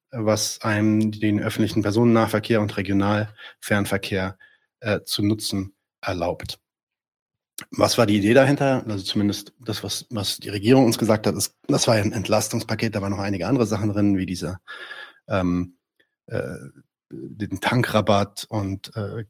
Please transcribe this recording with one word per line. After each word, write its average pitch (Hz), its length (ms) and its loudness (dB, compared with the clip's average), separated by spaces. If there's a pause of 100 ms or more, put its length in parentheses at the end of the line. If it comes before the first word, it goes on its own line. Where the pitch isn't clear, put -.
(100)
was 107 500 -2
einem 107 500 2
den 104 300 0
öffentlichen - 420 0
Personennahverkehr 110 760 2
und 104 160 -2
Regionalfernverkehr, 101 1600 -2 (420)
äh, 107 240 -2
zu - 180 -4
nutzen 101 520 -2 (280)
erlaubt. 90 580 -4 (1080)
Was 101 260 2
war 120 80 6
die 104 140 4
Idee 104 160 4
dahinter? 135 520 4
Also 101 160 -6
zumindest 101 560 -2
das, 107 240 -8
was, - 280 -8
was 104 260 -4
die - 140 -12
Regierung 110 340 6
uns 113 140 2
gesagt 107 280 2
hat, 101 80 2
ist, - 220 -4 (100)
das 143 220 2
war 117 80 6
ja 104 60 2
ein 101 100 0
Entlastungspaket, 107 840 -2
da 107 60 -2
waren 98 120 -4
noch 95 60 -6
einige 98 280 -4
andere 120 180 2
Sachen 104 260 -2
drin, 101 280 2
wie 90 80 -2
dieser, 90 340 -6 (680)
ähm, 90 520 -2 (480)
äh, 71 300 -6 (540)
den 78 500 -10
Tankrabatt 104 920 2
und, 98 460 -6
äh, 107 340 -8